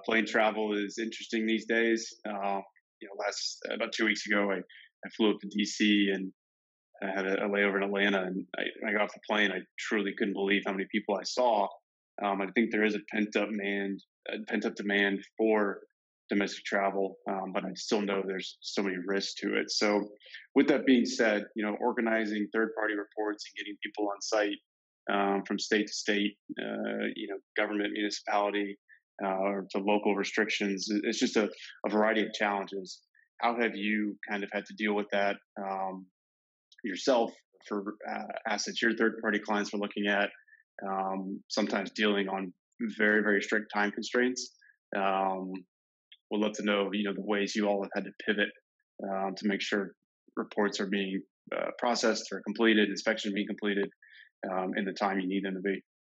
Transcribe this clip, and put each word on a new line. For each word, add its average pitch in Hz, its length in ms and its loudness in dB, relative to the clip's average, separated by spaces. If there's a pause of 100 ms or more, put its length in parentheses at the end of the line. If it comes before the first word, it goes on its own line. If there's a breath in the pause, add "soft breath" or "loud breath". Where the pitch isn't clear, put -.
plane 110 220 2
travel 107 500 2
is 101 220 -2
interesting 113 460 -2
these 110 220 2
days. 113 420 2 (200)
Uh, 98 320 -2 (400)
you 107 80 -14
know, 101 100 -14
last, - 400 -4 (140)
about 110 200 -2
two 110 140 2
weeks 107 200 0
ago, 101 260 2
I, 95 60 2
I - 580 -14
flew 107 140 6
up - 100 0
to 98 80 -10
D 104 160 0
C 101 480 4
and 95 200 -4 (720)
I 95 120 -4
had 95 120 -2
a, 98 180 0
a 104 40 0
layover 101 300 2
in 98 60 2
Atlanta, 101 400 2
and 92 200 -4 (140)
I, - 40 -2 (240)
I 107 60 0
got 104 100 2
off 101 120 -2
the - 140 -20
plane. 104 220 4
I 92 100 -2 (180)
truly 101 400 0
couldn't 101 160 0
believe 98 320 2
how 98 60 0
many 95 200 -2
people 104 240 0
I 92 80 -4
saw. 110 420 4 (560)
Um, 101 200 0
I 95 120 0
think 110 160 4
there 107 140 2
is 104 100 2
a 101 60 -2 (100)
pent-up 104 380 0
demand, 101 520 -2 (280)
a - 80 -6 (120)
pent-up 110 260 0
demand 101 460 0 (180)
for 107 400 4 (500)
domestic 101 360 0
travel, 98 520 0 (120)
um, 95 260 -4
but 95 100 -2
I 95 100 -6
still 104 280 0
know 98 220 0
there's 95 360 -6
so - 220 -2
many 95 140 0 (100)
risks 98 340 0
to 104 160 0
it. 104 140 -2
So 104 400 2 (440 loud breath)
with 139 140 6
that 131 160 4
being 123 220 8
said, 107 380 2 (120)
you 107 80 -2
know, 104 160 -2
organizing 113 720 0
third-party 110 420 0
reports 104 520 -4
and 104 180 -12
getting 101 180 -10
people 104 260 -4
on 101 120 -6
site, 104 380 0 (520)
um, 98 360 2
from 104 120 -2
state 104 280 2
to - 60 -10
state, 104 440 0 (240)
uh, 107 460 -4 (100)
you 107 120 -8
know, 98 100 -8 (180)
government, 104 380 -2
municipality, 101 840 -2 (460 soft breath)
uh, 95 140 0
or 98 320 0
to 104 80 -2
local 104 360 4
restrictions, 98 760 0
it-, 104 140 2
it's 110 140 0
just 127 180 2
a, 104 120 4 (380 loud breath)
a 101 40 0
variety 107 300 4
of 98 140 -2
challenges. 98 640 -4 (400 soft breath)
How 117 180 2
have 110 160 2
you 104 420 0 (140)
kind 101 140 -2
of 98 80 -10
had 101 140 -4
to 101 80 -16
deal 104 200 0
with 101 180 0
that, 101 240 2 (240)
um, 95 460 -6 (800)
yourself 113 480 0 (360)
for, 104 280 -4 (120)
uh, 104 140 -6 (240)
assets 104 340 -4
your 117 140 2
third-party 107 460 0
clients 104 320 -2
were 104 80 -4
looking 101 260 -4
at, 101 240 2 (580 soft breath)
um, 95 600 -4
sometimes 104 420 -2
dealing 101 380 2
on 95 240 -4 (440)
very, 107 240 4
very 104 220 2
strict 107 320 -2
time 104 160 2
constraints? 123 640 -2 (400 soft breath)
Um, 95 560 0 (800)
we'd 104 100 2
love 107 120 2
to 101 120 -6
know, 101 280 2
you 104 120 0
know, 101 80 0
the 95 100 -6
ways 101 320 0
you 107 120 2
all 101 160 2
have 98 120 -6
had 98 100 -2
to 98 80 -10 (120)
pivot, 104 240 2 (560)
um, 95 320 -2
to 107 120 -2
make 98 120 0
sure - 320 -2 (440)
reports 104 440 -2
are 101 60 0
being, 98 340 -2 (340)
uh, - 120 -2 (120)
processed 113 540 2
or 95 140 -6
completed, 107 420 6
inspections 104 460 -2
being 101 140 -2
completed, 101 400 -2 (640 loud breath)
um, 92 260 -2
in 104 100 -2
the 95 80 -4
time 98 260 0
you 92 80 -2
need 98 160 -2
them 95 100 -4
to 95 60 -6
be. 98 220 -2 (180)